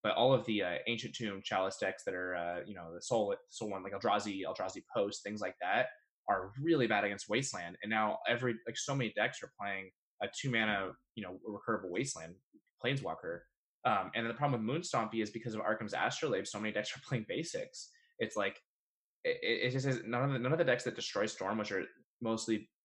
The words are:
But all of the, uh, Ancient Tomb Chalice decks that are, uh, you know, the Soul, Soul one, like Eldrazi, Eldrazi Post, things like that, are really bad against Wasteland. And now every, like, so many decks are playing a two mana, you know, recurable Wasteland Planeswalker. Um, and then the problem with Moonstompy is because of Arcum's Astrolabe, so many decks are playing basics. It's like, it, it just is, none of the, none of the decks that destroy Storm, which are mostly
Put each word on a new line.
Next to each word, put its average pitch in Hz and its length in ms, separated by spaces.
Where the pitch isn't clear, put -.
But 107 120
all 131 180
of 110 120
the, 104 180
uh, 87 120
Ancient 117 280
Tomb 98 280
Chalice 95 340
decks 95 280
that 98 80
are, 90 220
uh, 87 300
you 101 100
know, 85 180
the 87 80
Soul, 104 340
Soul 107 220
one, 95 120
like 98 100
Eldrazi, 101 500
Eldrazi 92 400
Post, 101 280
things 104 180
like 92 200
that, 101 260
are 98 220
really 147 260
bad 104 180
against 101 240
Wasteland. 98 520
And 104 80
now 107 380
every, 120 280
like, 113 100
so - 160
many 123 220
decks 110 260
are 95 180
playing 98 300
a 104 60
two 135 120
mana, 104 400
you 107 80
know, 92 240
recurable 104 420
Wasteland 87 460
Planeswalker. 90 560
Um, 98 280
and 113 120
then - 20
the 113 60
problem 120 340
with 160 160
Moonstompy 113 400
is 107 60
because 110 260
of 107 60
Arcum's 107 320
Astrolabe, 104 520
so 104 140
many 107 140
decks 107 220
are 139 120
playing 113 220
basics. 120 600
It's 110 160
like, 101 240
it, - 180
it 117 300
just 135 160
is, 127 180
none 120 200
of 139 80
the, 123 60
none 123 120
of 160 60
the 170 80
decks 120 180
that 117 120
destroy - 300
Storm, 107 320
which 104 140
are 92 140
mostly 110 480